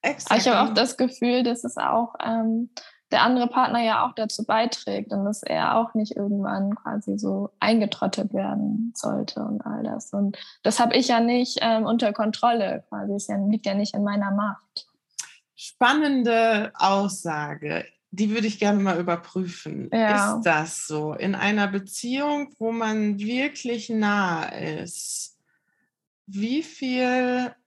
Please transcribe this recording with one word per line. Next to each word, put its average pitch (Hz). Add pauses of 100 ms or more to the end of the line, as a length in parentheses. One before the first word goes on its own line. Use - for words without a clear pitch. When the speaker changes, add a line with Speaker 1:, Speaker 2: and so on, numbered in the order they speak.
Speaker 1:
Exakt, -
Speaker 2:
Aber 247
ich -
habe 233
auch 277
Speaker 1:
dann 214
Speaker 2:
das 247
Gefühl, 247
dass 240
es 247
auch, 226
ähm, 226 (420)
der -
andere 247
Partner 240
ja 220
auch 247
dazu 220
beiträgt 214
und 202
dass 208
er -
auch 226
nicht 214
irgendwann 196
quasi 208
so 196 (100)
eingetrottet 208
werden 214
sollte -
und -
all 214
das. -
Und 202 (260)
das 220
habe 233
ich 254
ja 233
nicht, 247
ähm, 220
unter 233
Kontrolle 220
quasi. 202
Es 202
ja, 202
liegt 208
ja 196
nicht 202
in 202
meiner 202
Macht. - (680)
Speaker 1:
Spannende 240
Aussage. 165 (260)
Die 208
würde 220
ich 208
gerne 208
mal 185
überprüfen. 175
Speaker 2:
Ja. 226
Speaker 1:
Ist 208
das 160
so? 151
In 190
einer 202
Beziehung, 269
wo 226
man 214
wirklich 240
nah 202
ist, - (920)
wie 226
viel 254 (120)